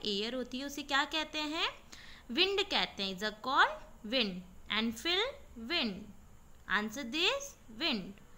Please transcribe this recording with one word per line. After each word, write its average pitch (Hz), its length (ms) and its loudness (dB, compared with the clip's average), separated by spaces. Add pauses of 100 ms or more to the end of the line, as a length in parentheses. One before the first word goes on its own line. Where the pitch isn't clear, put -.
एयर 214 300 0
होती 247 240 -4
है, 277 60 -4
उसे 285 180 -6
क्या 277 220 4
कहते 302 360 0
हैं? 320 280 2 (600)
विंड 381 320 4
कहते 208 400 0
हैं। 190 160 -2
Is 208 60 -2
a 208 80 0 (160)
called 359 240 6 (340)
wind 202 340 2 (320)
and 226 340 0
fill 370 180 4 (440)
wind। 240 320 0 (800)
Answer 226 360 -2
this 440 280 2 (380)
wind। 214 320 0 (260)